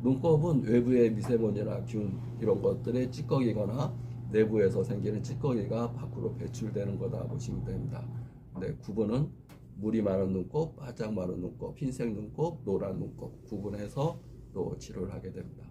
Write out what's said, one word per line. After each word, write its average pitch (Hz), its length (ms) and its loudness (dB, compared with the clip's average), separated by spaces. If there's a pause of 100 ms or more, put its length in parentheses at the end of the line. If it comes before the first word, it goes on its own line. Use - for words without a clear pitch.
눈곱은 151 600 6
외부의 120 480 6
미세먼지나 104 720 2
균, 104 340 -2 (200)
이런 98 220 4
것들의 117 500 2
찌꺼기거나 123 800 2 (380)
내부에서 104 520 6
생기는 101 400 -2
찌꺼기가 117 680 0
밖으로 - 420 -6
배출되는 101 640 -4
거다 95 280 -4
보시면 - 380 -4
됩니다. - 420 -4 (460)
근데 92 220 -4
구분은 113 540 0 (480)
물이 107 240 2
마른 95 320 2
눈곱, 147 420 -2
바짝 120 380 -6
마른 90 260 -2
눈곱, - 380 -8
흰색 123 360 -2
눈곱, 127 500 -4
노란 98 360 0
눈곱 - 460 -10
구분해서 104 760 -4 (340)
또 - 240 -4
치료를 92 360 -8
하게 92 180 -8
됩니다. - 400 -12